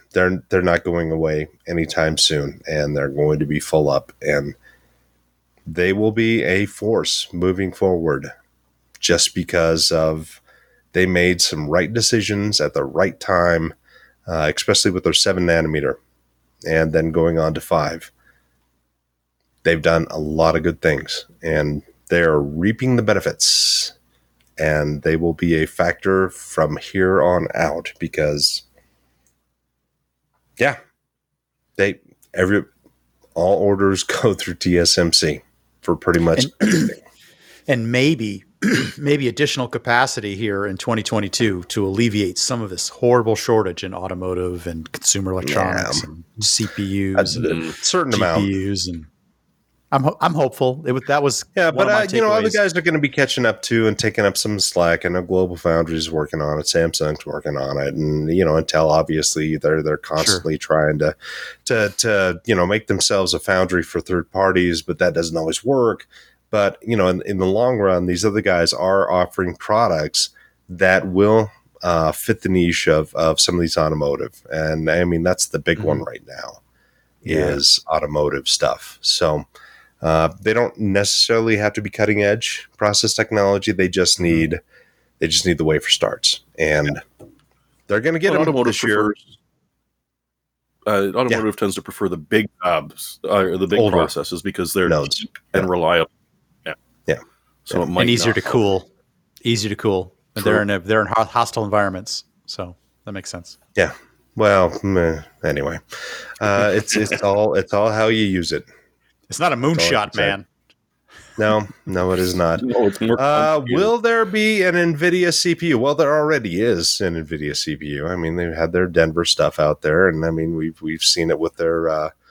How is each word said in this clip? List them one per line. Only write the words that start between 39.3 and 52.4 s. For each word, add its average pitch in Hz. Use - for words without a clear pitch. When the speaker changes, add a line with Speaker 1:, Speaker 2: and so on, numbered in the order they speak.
Speaker 2:
capacity 120
here 101
in 95
twenty 113
twenty-two 101
to 101
alleviate 101
some 120
of 98
this 87
horrible 120
shortage 101
in 92
automotive 90
and 80
consumer 95
electronics 90
Speaker 1:
Yeah. -
Speaker 2:
and 82
C -
P 98
Us 98
Speaker 1:
A 120
Speaker 2:
and 82
Speaker 3:
Mm-hmm. 80
Speaker 1:
certain 151
amount. 95
Speaker 2:
G 98
P 98
Us. 90
And 82
I'm 135
ho-, 156
I'm 160
hopeful. 135
It 127
was, 131
that 143
was 139
Speaker 1:
Yeah, 175
Speaker 2:
one 135
Speaker 1:
but, 165
Speaker 2:
of 208
my 214
Speaker 1:
uh, 202
you 233
know, 220
other 214